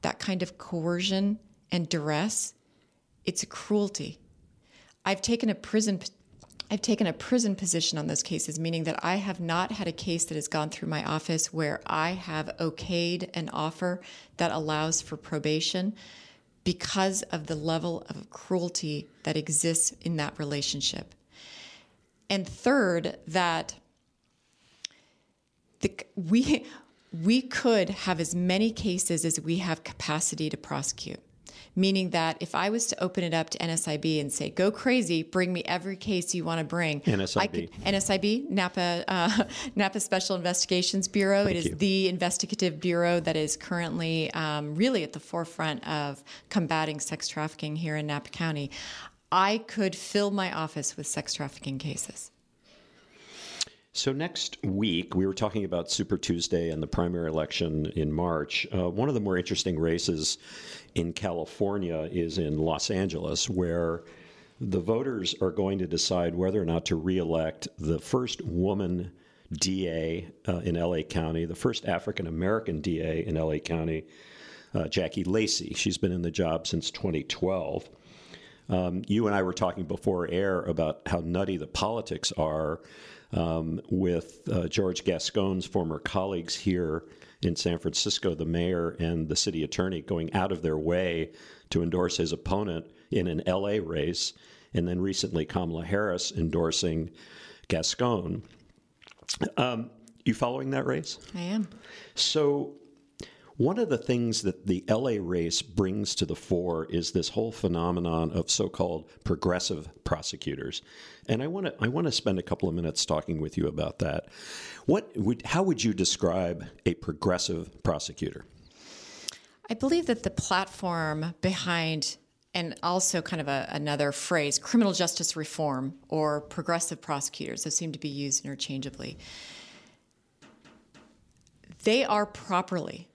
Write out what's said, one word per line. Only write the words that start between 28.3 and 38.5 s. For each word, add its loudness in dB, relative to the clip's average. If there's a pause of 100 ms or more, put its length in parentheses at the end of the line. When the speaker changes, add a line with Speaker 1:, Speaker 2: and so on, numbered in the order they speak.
Speaker 1:
many 4
cases 0
as 2
we 0
have -2
capacity -2
to -6
prosecute, -6 (540)
meaning 4
that 2
if -6
I 2
was 0
to -4
open 0
it 0
up 0
to -6
N 0
S -2
I 0
B 2
and -2
say, -2
"Go 2
crazy, 2
bring 2
me -2
every -2
case 0
you -2
wanna 0
bring," 0
Speaker 2:
N 4
S 0
I 4
B. -2
Speaker 1:
I -6
could, -6
N 4
S 0
I 4
B, 2
Napa, 0